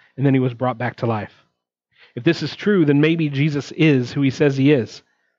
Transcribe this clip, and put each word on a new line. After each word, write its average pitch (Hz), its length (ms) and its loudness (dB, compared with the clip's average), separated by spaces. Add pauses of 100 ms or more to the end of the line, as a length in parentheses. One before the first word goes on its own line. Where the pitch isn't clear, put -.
(160)
and 131 100 -2
then 139 80 4
he 135 60 2
was 123 140 -2
brought 120 240 -4
back 117 200 -8
to - 80 -6
life? 110 280 -4 (800)
If 123 80 -8
this 165 200 0
is 143 120 -8
true, 196 300 2
then 143 160 4
maybe 160 260 0
Jesus 143 460 -4
is 139 400 2
who 143 80 -2
he 139 80 2
says 139 260 0
he 135 160 4
is. 120 300 -2 (380)